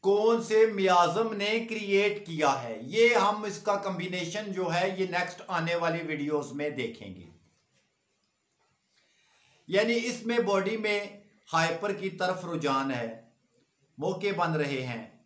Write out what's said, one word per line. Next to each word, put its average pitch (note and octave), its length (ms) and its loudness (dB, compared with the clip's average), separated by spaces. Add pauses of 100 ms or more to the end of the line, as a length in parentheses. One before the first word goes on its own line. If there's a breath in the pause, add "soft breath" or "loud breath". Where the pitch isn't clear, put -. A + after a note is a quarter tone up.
कौन G#3+ 380 4
से A3 240 6
मियाज़म F#3+ 680 2
ने G#3 260 0
create G#3 640 0
किया D3+ 240 2
है, A#2+ 240 -4 (160)
ये A#3 240 6
हम G#3+ 320 2
इसका G3+ 300 -2
combination F#3 760 -6
जो F3+ 160 -2
है F#3 320 0
ये F#3 80 2
next F3 420 -4
आने E3+ 240 0
वाली E3+ 280 0
videos D3 520 -2
में D3 220 -4
देखेंगे। G2 520 -8 (2500 soft breath)
यानी G#3+ 260 4
इसमें A#3 520 0
body G3 300 2
में G#3 480 -4 (240)
hyper E3 440 0
की F#3+ 180 -6
तरफ F3+ 340 -4
रुझान C#3 460 -2
है, A#2+ 180 -4 (920)
मौके F#3+ 340 -2
बन E3 220 0
रहे C#3 280 -2
हैं। A#2+ 200 -6 (240)